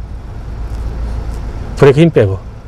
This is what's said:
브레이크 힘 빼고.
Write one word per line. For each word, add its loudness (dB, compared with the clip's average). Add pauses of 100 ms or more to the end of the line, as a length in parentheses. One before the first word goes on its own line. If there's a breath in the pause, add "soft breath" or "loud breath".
(1800)
브레이크 6
힘 8
빼고. 2 (300)